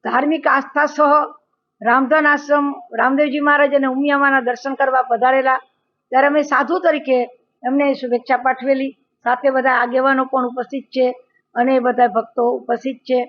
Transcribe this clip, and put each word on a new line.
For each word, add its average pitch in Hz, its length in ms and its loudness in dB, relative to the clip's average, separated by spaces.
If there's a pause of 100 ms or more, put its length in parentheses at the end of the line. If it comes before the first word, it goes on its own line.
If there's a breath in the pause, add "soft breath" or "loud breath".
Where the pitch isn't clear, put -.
ધાર્મિક 294 420 -2
આસ્થા 277 400 0
સહ 294 140 -6 (800)
રામધન 269 460 2
આશ્રમ 285 400 0 (260)
રામદેવજી 269 480 0
મહારાજ 285 340 2
અને 277 120 2
ઉમિયામાના 277 540 0
દર્શન 247 340 -4
કરવા 262 280 0
પધારેલા, 254 580 0 (520)
ત્યારે 269 140 4
અમે 285 160 2
સાધુ 285 360 -2
તરીકે 277 400 0 (440)
એમને 277 320 0
શુભેચ્છા 247 420 -2
પાઠવેલી, 262 600 -2 (280)
સાથે 254 260 0
બધા 262 200 0
આગેવાનો 262 540 0
પણ 254 220 -2
ઉપસ્થિત 247 380 -8
છે 254 220 -2 (480)
અને 254 240 0
બધા 240 280 2
ભક્તો 226 440 -2
ઉપસ્થિત 247 460 -6
છે. 254 320 -2